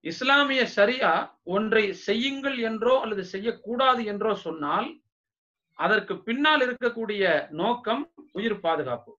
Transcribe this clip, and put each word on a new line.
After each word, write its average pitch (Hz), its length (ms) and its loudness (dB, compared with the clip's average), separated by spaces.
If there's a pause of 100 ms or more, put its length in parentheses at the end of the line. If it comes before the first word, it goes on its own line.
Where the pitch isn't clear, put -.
இஸ்லாமிய 269 640 2
ஷரியா 208 440 2 (420)
ஒன்றை 214 300 2 (220)
செய்யுங்கள் 262 520 -2 (100)
என்றோ 226 320 2
அல்லது 208 240 -4 (100)
செய்யக்கூடாது 233 720 0
என்றோ 208 280 -2 (140)
சொன்னால் 160 420 -2 (880)
அதற்கு 196 440 0
பின்னால் 285 420 2
இருக்கக்கூடிய 226 580 -2 (280)
நோக்கம் 226 520 -2 (300)
உயிர் 208 320 -4
பாதுகாப்பு. 147 540 -2